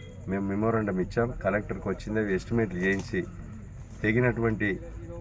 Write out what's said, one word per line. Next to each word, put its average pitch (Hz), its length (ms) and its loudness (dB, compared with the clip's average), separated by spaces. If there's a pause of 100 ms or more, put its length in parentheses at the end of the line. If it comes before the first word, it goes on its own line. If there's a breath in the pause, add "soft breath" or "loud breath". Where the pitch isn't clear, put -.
(300)
మేము 98 200 0
మెమోరాండం 104 560 2
ఇచ్చాం, 120 240 2 (140)
కలెక్టర్కి 98 480 0
వచ్చింది. 107 320 -2
అవి 98 140 2
ఎస్టిమేట్లు 101 480 0
చేయించి, 98 340 2 (840)
తెగినటువంటి 113 680 4 (500)